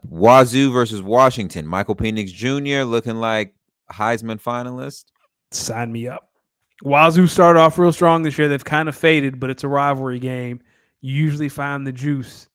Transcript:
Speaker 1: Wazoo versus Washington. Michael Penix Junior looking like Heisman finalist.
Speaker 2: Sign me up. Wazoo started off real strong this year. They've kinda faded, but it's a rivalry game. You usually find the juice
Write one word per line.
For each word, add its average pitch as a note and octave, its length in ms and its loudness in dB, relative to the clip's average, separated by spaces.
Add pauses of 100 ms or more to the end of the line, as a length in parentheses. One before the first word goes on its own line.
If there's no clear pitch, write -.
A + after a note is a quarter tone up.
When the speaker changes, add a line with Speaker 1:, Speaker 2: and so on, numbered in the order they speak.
Speaker 1:
Wazoo B2 640 4
versus A2+ 300 -2
Washington. G#2 680 0
Michael G2 300 -4
Penix A2 340 -6
Junior C#3 540 -4
looking A#2 320 -4
like A2 360 -4 (380)
Heisman A2 500 -6
finalist. B2 640 -10 (460)
Speaker 2:
Sign A#2 400 -8
me A#2 160 -10
up. - 200 -14 (560)
Wazoo D#3+ 440 6
started E3+ 320 6
off D#3+ 180 6
real F3 140 4
strong E3 320 2
this D3+ 140 -4
year. D3+ 100 2
They've C#3+ 160 -2
kinda D3+ 300 -4
faded, C#3 480 0
but C3 80 -6
it's C3 160 -10
a - 20 -6
rivalry C#3 520 -2
game. B2 420 -8 (400)
You C3+ 120 -8
usually D3 360 -2
find C#3+ 360 -8
the C3+ 60 -6
juice C3 640 -8